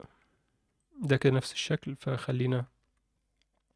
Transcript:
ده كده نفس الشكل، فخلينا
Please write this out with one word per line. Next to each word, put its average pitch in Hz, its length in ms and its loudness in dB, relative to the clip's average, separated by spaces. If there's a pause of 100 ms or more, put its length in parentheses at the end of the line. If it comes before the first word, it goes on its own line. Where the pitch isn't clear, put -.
(1040)
ده 139 140 4
كده 135 160 4
نفس 131 200 0
الشكل، - 440 -4
فخلينا 127 680 0 (1120)